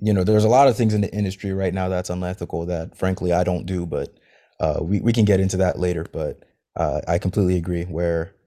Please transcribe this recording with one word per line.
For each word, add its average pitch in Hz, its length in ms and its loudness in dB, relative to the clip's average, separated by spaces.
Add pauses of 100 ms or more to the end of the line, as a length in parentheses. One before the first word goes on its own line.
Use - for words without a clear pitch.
you 104 140 2
know, 92 100 2
there's 107 200 4
a 107 40 4
lot 131 200 6
of 113 80 2
things 110 180 2
in 104 80 2
the - 120 -4
industry 98 380 -4
right 95 220 -2
now 92 160 -2
that's 92 180 -4
unethical 90 580 -6
that, 85 300 -6
frankly, 92 360 0
I 90 120 4
don't 87 220 -2
do, 90 180 -2
but, 73 340 -6 (400)
uh, 76 220 0
we, 92 200 -2
we 117 120 2
can 113 140 4
get 98 120 4
into 95 200 0
that 92 200 0
later. 87 320 -2
But, 78 340 -6 (320)
uh, 76 300 -2
I 87 120 0
completely 92 380 0
agree 85 280 -4
where, 85 500 -4 (120)